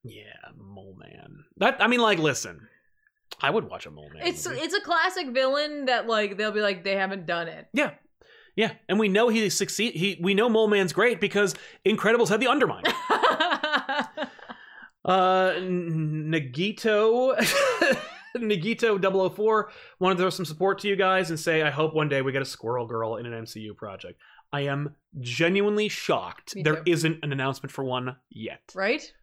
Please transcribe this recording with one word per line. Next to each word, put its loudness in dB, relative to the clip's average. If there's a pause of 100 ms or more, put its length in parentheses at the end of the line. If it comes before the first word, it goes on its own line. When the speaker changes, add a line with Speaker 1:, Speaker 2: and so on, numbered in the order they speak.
Speaker 1:
Yeah, -18
Mole -20
Man. -20 (140)
That, 2
I 6
mean, 4
like, 4
listen, -2 (760)
I 2
would 0
watch -14
a -18
Mole -20
Man -6
Speaker 2:
It's, -6
Speaker 1:
movie. -8
Speaker 2:
it's -6
a 0
classic -2
villain 0
that, 0
like, 0
they'll -2
be -2
like, 0
"They 0
haven't -2
done -2
it." -14
Speaker 1:
Yeah. 0 (600)
Yeah, 0 (180)
and 2
we 4
know 4
he 2
succeed-, -2
he, -2
we 0
know 4
Mole 4
Man's 2
great 2
because 2 (320)
Incredibles 4
had 2
the 2
Undermine. 2
Speaker 2:
<laughs> 0 (800)
Speaker 1:
Uh, 4
N-, -2
Nagito, 2
<laughs> 0
Nagito 0
double 2
oh 2
four 0 (280)
wanted 4
to 0
throw 2
some -6
support 0
to -4
you 2
guys 2
and -4
say, 2
"I 2
hope -2
one 2
day 0
we -2
get 0
a -4
Squirrel -6
Girl -4
in -10
an -8
M -10
C -14
U -12
project." -14 (320)
I -4
am -4 (240)
genuinely 2
shocked -4
Speaker 2:
Me -8
Speaker 1:
there 2
Speaker 2:
too. 0
Speaker 1:
isn't 2
an -4
announcement -4
for -6
one -4 (140)
yet. -12 (140)
Speaker 2:
Right? -2 (120)